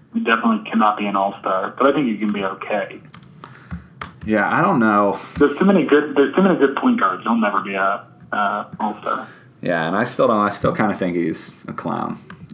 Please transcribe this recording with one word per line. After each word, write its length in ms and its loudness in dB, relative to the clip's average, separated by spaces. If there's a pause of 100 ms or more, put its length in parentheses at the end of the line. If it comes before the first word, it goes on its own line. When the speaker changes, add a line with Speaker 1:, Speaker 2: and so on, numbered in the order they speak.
(140)
Speaker 1:
He 60 -2
definitely 500 0
cannot 260 2
be 80 -4
an 100 -4
all-star, 600 -2
but 140 4
I 20 2
think 140 0
he 100 0
can 160 -2
be 100 -4
okay. 600 -6 (1200)
Speaker 2:
Yeah, 260 2
I 120 2
don't 160 2
know. 400 4 (200)
Speaker 1:
There's 200 4
too 80 4
many 180 6
good, 320 2
there's 180 2
too 80 4
many 140 4
good 200 2
point 220 2
guards. 240 0
He'll 140 0
never 240 0
be 140 -6
a, 280 -2 (300)
uh, 320 -2 (160)
all-star. 460 -6 (340)
Speaker 2:
Yeah, 260 -2
and 80 -2
I 100 2
still 240 0
don't, 120 4
I 80 2
still 260 -2
kinda 200 0
think 220 -2
he's 360 -4 (160)
a 60 -10
clown. 420 -6 (360)